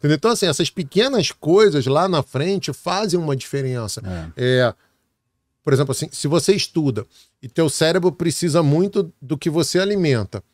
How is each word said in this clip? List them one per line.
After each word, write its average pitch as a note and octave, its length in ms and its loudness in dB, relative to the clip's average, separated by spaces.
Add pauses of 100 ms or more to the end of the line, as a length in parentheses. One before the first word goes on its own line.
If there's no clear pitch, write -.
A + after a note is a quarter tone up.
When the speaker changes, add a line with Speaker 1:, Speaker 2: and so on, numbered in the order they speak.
Speaker 1:
Entendeu? D3+ 160 2
Então, A3+ 160 2
assim, G3+ 140 0
essas D#3+ 220 0
pequenas G3+ 600 0
coisas E3 560 4
lá D3+ 220 2
na D#3+ 160 0
frente D#3+ 480 -4
fazem F3+ 480 -2
uma D3+ 160 -2
diferença. B2+ 680 -6 (340)
Speaker 2:
É. B2+ 300 2
Speaker 1:
É, A2+ 80 -2 (880)
por C#3+ 100 2
exemplo, C#3 200 2
assim, - 180 -6
se - 160 -8
você D#3 300 2
estuda C3+ 500 -2 (340)
e C3+ 60 -18
teu D#3+ 240 0
cérebro E3+ 400 2
precisa E3 540 0
muito F3 480 2 (100)
do C#3 160 -6
que - 100 -4
você E3 300 0
alimenta D#3 640 0 (120)